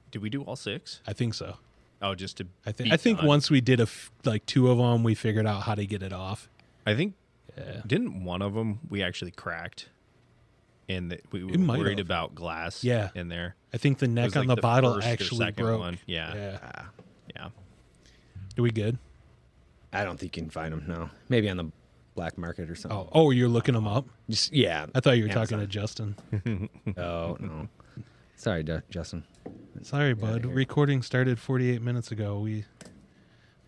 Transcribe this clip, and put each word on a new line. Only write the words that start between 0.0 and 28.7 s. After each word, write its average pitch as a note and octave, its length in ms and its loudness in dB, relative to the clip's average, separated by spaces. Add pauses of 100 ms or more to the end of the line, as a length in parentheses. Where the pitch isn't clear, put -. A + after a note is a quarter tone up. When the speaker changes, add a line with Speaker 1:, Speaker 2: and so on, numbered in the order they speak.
Speaker 1:
did G#2 120 -8
we G#2+ 80 -4
do C#3 140 -4
all A#2+ 120 -8
six? - 500 -8
Speaker 2:
I G#2 80 -6
think A2+ 220 0
so. F2+ 220 -10 (460)
Speaker 1:
Oh, G2 120 0
just F#2 220 -10
to F2+ 100 -8 (180)
Speaker 2:
I A2 60 -4
thi-, B2 140 -6
Speaker 1:
be - 60 4
Speaker 2:
I E3 60 6
think A3+ 220 4
Speaker 1:
done. D#3 80 4
Speaker 2:
once C#3+ 240 6
we C3+ 100 8
did A#2+ 180 6
a A#2 40 6
f-, - 280 -4 (140)
like, A2 220 0
two B2+ 240 6
of A#2+ 80 6
'em, A#2+ 240 4
we A2+ 100 4
figured A2 320 2
out G2+ 180 -2
how G#2+ 120 -2
to G2+ 100 -2
get G2 160 -4
it F#2+ 120 -8
off. F#2 360 -8 (360)
Speaker 1:
I G#2+ 100 4
think, F#3+ 180 0 (420)
Speaker 2:
Yeah. - 300 -10
Speaker 1:
didn't C3+ 380 -2
one F2+ 180 -2
of G2+ 160 -2
'em A2 220 -2 (100)
we G2+ 140 0
actually F2+ 280 -4
cracked? - 580 -10 (1000)
And F2+ 220 -4
that E2+ 100 -10 (100)
we F#2 120 -6
were F#2+ 100 -6
Speaker 2:
It F3 60 4
might C#3+ 180 4
Speaker 1:
worried G2+ 220 0
Speaker 2:
have. F2+ 80 -4
Speaker 1:
about E2+ 280 -2
glass E2 480 -6
Speaker 2:
Yeah. A#2 300 2
Speaker 1:
in F2 160 -6
there. F2 260 -6 (160)
Speaker 2:
I B2 60 -6
think C#3 220 4
the C#3 60 2
Speaker 1:
It B2 40 4
Speaker 2:
neck A#2 160 2
Speaker 1:
was, G2+ 100 -2
Speaker 2:
on C#3 120 4
Speaker 1:
like, - 20 -
Speaker 2:
the B2 60 6
Speaker 1:
the G#2 80 0
Speaker 2:
bottle A#2+ 320 6
Speaker 1:
first G2+ 120 0
or A#2+ 40 2
Speaker 2:
actually A#2+ 340 -2
Speaker 1:
second G#2 180 -4
Speaker 2:
broke. A2+ 160 2
Speaker 1:
one. F2 280 -6
Yeah. D#2+ 280 -6
Speaker 2:
Yeah. G2+ 280 -8
Speaker 3:
Ah. - 260 -14 (460)
Speaker 1:
Yeah. - 100 -12 (1120)
Speaker 2:
Are A#2+ 60 2
we A#2 80 4
good? A2 260 -2 (960)
Speaker 3:
I G2 100 -2
don't F2+ 160 -6
think F2+ 160 -10
you E2+ 60 -6
can D#2 80 -8
find D#2+ 240 -6
'em, D#2+ 140 -6
no. E2 240 -6 (180)
Maybe A2+ 200 4
on F#2 80 -2
the E2+ 80 -4 (500)
black E2 200 -6
market E2+ 340 -8
or E2+ 60 -8
something. G2+ 220 -8
Speaker 2:
Oh, - 160 -8
oh, D#3 160 8
you're B2 180 6
looking A#2 280 4
'em G#2+ 120 2
up? B2 200 0 (200)
Speaker 3:
Just, - 240 -2
yeah. E2+ 440 2
Speaker 2:
I C3 60 6
thought B2+ 160 6
you A2 80 4
were G#2 40 0
Speaker 3:
Amazon. G2+ 160 2
Speaker 2:
talking G#2+ 140 -2
to G#2 80 -2
Justin. G2+ 480 -4 (160)
Speaker 1:
<laughs> G#2 680 -4
Speaker 3:
Oh, E2+ 420 -4
no. D#2 300 -8 (640)
Sorry, F2 280 -2
Ju-, D#2+ 260 -4